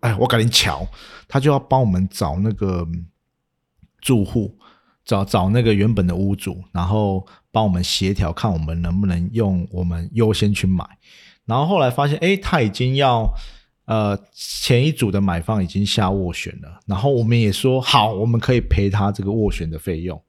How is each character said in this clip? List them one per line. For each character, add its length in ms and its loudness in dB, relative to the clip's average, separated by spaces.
：“哎， 180 0
我 80 2
跟 180 2
你 40 2
巧。” 360 0
她 100 0
就 100 2
要 80 4
帮 220 0
我 60 2
们 260 2
找 280 -4
那 120 0
个 340 -2
住 240 2
户， 340 -4
找， 180 0
找 260 0
那 120 4
个 120 4
原 220 4
本 100 2
的 80 2
屋 220 0
主， 260 -8
然 120 -2
后 400 0
帮 100 2
我 60 2
们 120 2
协 320 0
调， 200 -2
看 180 -2
我 60 0
们 240 -2
能 180 0
不 80 2
能 240 0
用 400 0
我 140 -2
们 260 -4
优 220 2
先 200 2
去 140 -2
买。 180 0
然 120 -2
后 80 0
后 140 2
来 100 4
发 160 0
现， 120 0
诶， 180 0
他 240 -2
已 100 2
经 260 -2
要， 380 2
呃， 340 0
前 520 0
一 60 2
组 180 0
的 120 0
买 180 0
方 240 -2
已 40 -4
经 180 -2
下 240 0
斡 240 -2
旋 280 -10
了。 240 -20
然 140 -4
后 100 0
我 140 2
们 160 2
也 100 4
说 300 0
，“好， 340 2
我 120 -2
们 120 2
可 160 0
以 60 4
赔 300 0
他 200 0
这 140 -4
个 80 -2
斡 180 0
旋 200 -6
的 100 -8
费 220 -6
用。” 280 -8